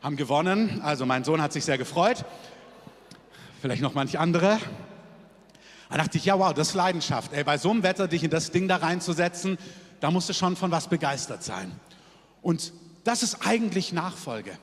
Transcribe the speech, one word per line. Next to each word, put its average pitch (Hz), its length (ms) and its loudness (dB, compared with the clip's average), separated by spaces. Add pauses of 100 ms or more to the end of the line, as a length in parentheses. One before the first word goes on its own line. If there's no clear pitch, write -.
Haben 143 160 -4
gewonnen, 170 640 2
also 143 220 0
mein 127 180 2
Sohn 156 180 2
hat 147 120 0
sich 143 100 -2
sehr 139 140 0
gefreut. 170 480 2 (1400)
Vielleicht 127 200 -2
noch 139 120 0
manche 139 260 -2
andere. 175 400 4 (1300)
Da - 80 -2
dachte 156 200 0
ich, - 80 -2
ja 196 120 4
wow, 190 160 4
das 151 160 0
ist - 40 -6
Leidenschaft. 175 580 0
Ey, 147 140 -2
bei 147 120 2
so 175 140 2
einem 226 120 2
Wetter 185 260 2
dich 160 160 0
in 151 60 2
das 160 200 -2
Ding 185 160 2
da 185 80 4
reinzusetzen, 175 840 0 (440)
da 147 100 2
musst 180 160 2
du 190 60 -4
schon 180 240 0
von 180 140 0
was 165 180 0
begeistert 139 520 -2
sein. 92 300 -8 (680)
Und - 320 -2 (320)
das 233 180 2
ist - 220 -4
eigentlich 196 480 0
Nachfolge. 139 580 -6 (120)